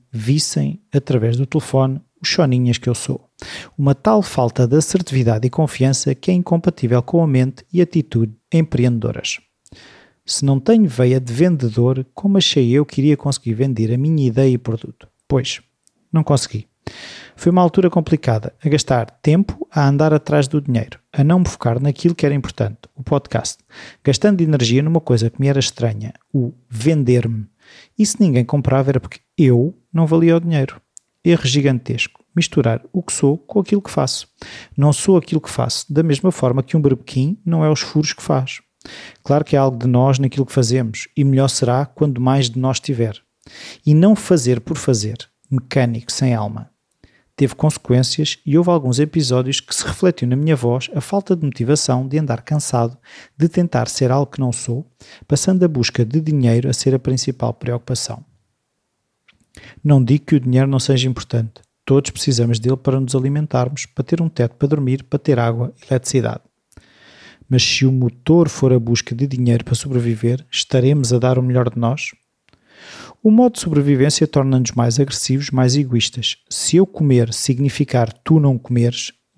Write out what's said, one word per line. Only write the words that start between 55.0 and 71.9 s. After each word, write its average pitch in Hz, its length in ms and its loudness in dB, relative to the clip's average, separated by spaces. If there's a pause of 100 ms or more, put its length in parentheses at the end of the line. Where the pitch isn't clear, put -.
passando 180 380 2
a 175 40 4
busca 123 360 -2
de 127 160 -2
dinheiro 131 480 0
a 131 40 -2
ser 131 220 0
a 131 40 0
principal 127 540 -4
preocupação. 120 720 -8 (1600)
Não 143 200 4
digo 135 240 0
que 160 100 2
o 135 40 2
dinheiro 127 280 2
não 135 100 0
seja 131 300 0
importante. 117 520 -6 (240)
Todos 139 280 2
precisamos 117 480 -2
dele 127 160 -2
para 131 240 -2
nos 131 160 -2
alimentarmos, 135 680 -2
para - 200 -8
ter 170 180 -2
um 165 60 -2
teto 120 260 -2
para 143 140 0
dormir, 131 340 -2
para - 160 -4
ter 135 200 0
água 117 380 -2
e - 160 -10
eletricidade. 123 500 -2 (1080)
Mas 127 160 2
se - 200 0
o 131 60 4
motor 135 580 2
for 131 240 0
a 127 60 4
busca 117 340 -2
de 123 140 -2
dinheiro 123 380 0
para 123 100 -4
sobreviver, 120 760 -2
estaremos 131 640 0
a 127 60 2
dar 127 180 2
o 127 60 0
melhor 123 260 0
de 120 120 -6
nós? 120 320 -4 (1080)